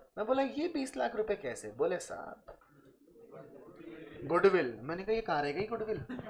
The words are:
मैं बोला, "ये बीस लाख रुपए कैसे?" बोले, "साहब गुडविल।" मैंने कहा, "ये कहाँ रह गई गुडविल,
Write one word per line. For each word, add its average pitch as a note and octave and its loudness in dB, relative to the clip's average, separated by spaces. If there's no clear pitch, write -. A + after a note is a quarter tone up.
मैं G#3+ -2
बोला, C4+ 4
"ये C#4+ 0
बीस C#4 -4
लाख A#3+ 0
रुपए G#3+ 2
कैसे?" A2 -6
बोले, D#3+ 2
"साहब - -12
गुडविल।" E3 6
मैंने E3 -4
कहा, A3 2
"ये A3+ 2
कहाँ D#3 2
रह C#3+ 0
गई F#3+ -2
गुडविल, A3 -2